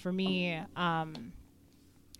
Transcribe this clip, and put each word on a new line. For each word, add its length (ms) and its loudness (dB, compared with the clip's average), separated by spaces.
for 100 0
me, 480 2
um, 580 0